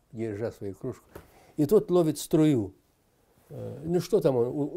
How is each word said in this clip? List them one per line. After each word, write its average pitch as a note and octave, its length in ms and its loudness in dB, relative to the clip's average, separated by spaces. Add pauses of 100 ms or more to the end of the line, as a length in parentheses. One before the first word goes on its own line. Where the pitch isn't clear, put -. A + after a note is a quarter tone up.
(120)
держа A2 400 -6
свою G2 220 -12
кружку. - 300 -12 (520)
И D3+ 100 0
тот G3 240 2
ловит E3 280 2
струю. C#3+ 560 2 (760)
Э, A2+ 360 -12
ну E3+ 160 0
что F#3 200 2
там C#3 160 4
он A#2+ 120 2
у-, D3 280 -4